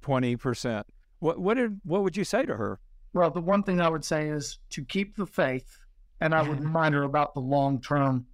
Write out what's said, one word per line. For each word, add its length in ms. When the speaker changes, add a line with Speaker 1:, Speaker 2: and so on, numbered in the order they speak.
Speaker 1:
twenty 360
percent." 500
What, 180
what 160
did, 300
what 180
would 140
you 80
say 220
to 100
her? 240
Speaker 2:
Well, 180
the 120
one 200
thing 180
I 100
would 140
say 240
is 300
to 160
keep 300
the 100
faith, 520
and 140
I 60
would 200
Speaker 3:
<laughs> 40
Speaker 2:
remind 300
her 80
about 320
the 60
long-term 920